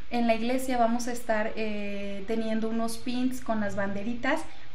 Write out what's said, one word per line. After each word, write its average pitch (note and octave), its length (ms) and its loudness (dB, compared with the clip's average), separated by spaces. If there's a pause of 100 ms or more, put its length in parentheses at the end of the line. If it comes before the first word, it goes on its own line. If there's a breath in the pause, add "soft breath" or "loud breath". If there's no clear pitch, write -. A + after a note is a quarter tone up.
(100)
En A#3 160 2
la A3+ 80 4
iglesia B3 440 0
vamos A#3 300 2
a B3 40 -2
estar, A3 440 0
eh, G3+ 720 -2
teniendo A3 420 0
unos A3+ 300 0
pins B3+ 420 0
con A3 200 0
las G3+ 140 0
banderitas G#3+ 680 0 (320 loud breath)